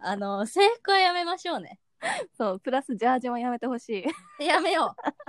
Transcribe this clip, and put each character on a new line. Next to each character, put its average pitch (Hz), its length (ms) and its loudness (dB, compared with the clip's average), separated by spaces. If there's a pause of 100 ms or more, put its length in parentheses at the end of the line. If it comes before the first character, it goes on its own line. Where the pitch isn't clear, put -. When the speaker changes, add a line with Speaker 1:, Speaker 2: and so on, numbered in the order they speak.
Speaker 1:
あ 202 140 -2
の、 202 280 -4
制 339 160 0 (160)
服 - 140 -2
は 392 60 6
や 370 160 4
め 349 120 -2
ま 349 120 -4
し 349 120 -8
ょ 311 60 -2
う 220 40 -4
ね。 185 200 -16 (580)
Speaker 2:
そ 208 160 0
う、 196 60 -8
プ 269 120 -6
ラ 262 100 2
ス 262 140 -6
ジ 220 100 0
ャ 254 120 4
ー - 20 -2
ジ 247 100 -4
も 240 80 -2
や 247 140 -4
め 240 80 -4
て 233 80 -6
ほ 247 100 -4
し 214 280 -6 (340)
い。 294 60 -4
Speaker 1:
や 330 140 4
め 339 120 0
よ 320 240 0 (340)